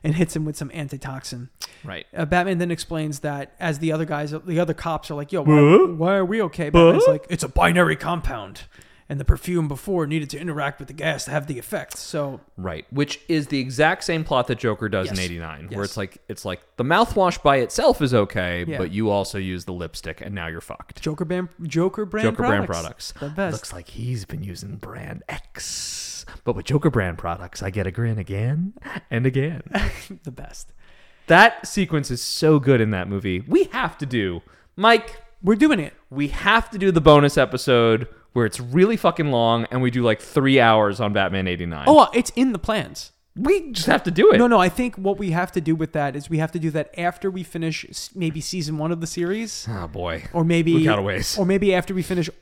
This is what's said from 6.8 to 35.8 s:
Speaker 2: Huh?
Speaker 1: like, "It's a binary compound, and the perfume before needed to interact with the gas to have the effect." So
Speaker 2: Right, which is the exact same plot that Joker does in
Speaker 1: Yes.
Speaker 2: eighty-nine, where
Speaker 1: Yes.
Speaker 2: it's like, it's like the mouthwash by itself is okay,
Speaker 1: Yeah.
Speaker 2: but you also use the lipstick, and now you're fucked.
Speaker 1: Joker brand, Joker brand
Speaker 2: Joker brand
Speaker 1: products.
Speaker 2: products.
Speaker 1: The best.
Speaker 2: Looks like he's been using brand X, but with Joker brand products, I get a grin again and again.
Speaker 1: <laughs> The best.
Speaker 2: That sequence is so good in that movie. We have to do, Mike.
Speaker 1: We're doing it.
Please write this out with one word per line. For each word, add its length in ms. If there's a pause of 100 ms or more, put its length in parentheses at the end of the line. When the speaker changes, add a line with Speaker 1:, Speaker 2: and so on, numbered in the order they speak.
Speaker 2:
Huh? 60
Speaker 1:
like, 180
"It's 140
a 40
binary 460
compound, 680 (460)
and 120
the 40
perfume 440
before 400
needed 220
to 80
interact 420
with 80
the 60
gas 320
to 40
have 160
the 120
effect." 380
So 440 (160)
Speaker 2:
Right, 340
which 380
is 180
the 140
exact 420
same 220
plot 240
that 100
Joker 300
does 200
in 80
Speaker 1:
Yes. 80
Speaker 2:
eighty-nine, 440
where 140
Speaker 1:
Yes. 80
Speaker 2:
it's 60
like, 220 (100)
it's 160
like 160 (180)
the 60
mouthwash 600
by 140
itself 440
is 100
okay, 540
Speaker 1:
Yeah. 120
Speaker 2:
but 120
you 180
also 300
use 260
the 80
lipstick, 480
and 140
now 140
you're 120
fucked. 400
Speaker 1:
Joker 240
brand, 240 (140)
Joker 440
brand 180
Speaker 2:
Joker 180
brand 240
Speaker 1:
products. 460
Speaker 2:
products. 80
Speaker 1:
The 160
best. 160
Speaker 2:
Looks 200
like 180
he's 340
been 180
using 340
brand 520
X, 1000 (160)
but 140
with 100
Joker 240
brand 280
products, 440
I 80
get 160
a 60
grin 260
again 540 (400)
and 140
again. 400
Speaker 1:
<laughs> 580
The 80
best. 400 (540)
Speaker 2:
That 400
sequence 440
is 120
so 360
good 220
in 120
that 140
movie. 340
We 240
have 340
to 80
do, 340 (360)
Mike. 440 (220)
Speaker 1:
We're 140
doing 220
it. 140 (160)